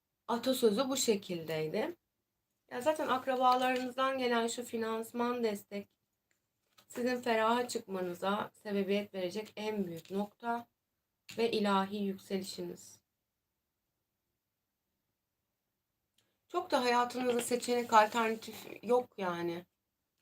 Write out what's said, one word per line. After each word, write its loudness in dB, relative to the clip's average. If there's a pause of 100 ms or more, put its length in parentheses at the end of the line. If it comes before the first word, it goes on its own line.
(280)
atasözü 2
bu -2
şekildeydi. -2 (760)
Ya -8
zaten 0
akrabalarınızdan 2
gelen 2
şu -6
finansman -2
destek -4 (1000)
sizin -2
feraha 2
çıkmanıza -4
sebebiyet -2
verecek -6
en -2
büyük -12
nokta -4 (720)
ve 2
ilahi 2
yükselişiniz. -6 (3500)
Çok -4
da 4
hayatınızda 2
seçenek, 0
alternatif 2
yok 2
yani. -4 (580)